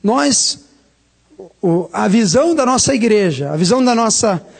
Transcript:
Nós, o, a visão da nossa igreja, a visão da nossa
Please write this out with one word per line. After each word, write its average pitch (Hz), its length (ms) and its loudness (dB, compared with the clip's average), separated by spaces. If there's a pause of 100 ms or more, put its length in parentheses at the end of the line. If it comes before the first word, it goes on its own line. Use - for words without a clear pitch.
Nós, 262 600 -2 (960)
o, 170 300 0
a 214 160 -2
visão 233 460 2
da 269 120 0
nossa 262 280 0
igreja, 190 580 0
a 151 40 -4
visão 214 280 2
da 247 100 2
nossa 220 500 -2 (160)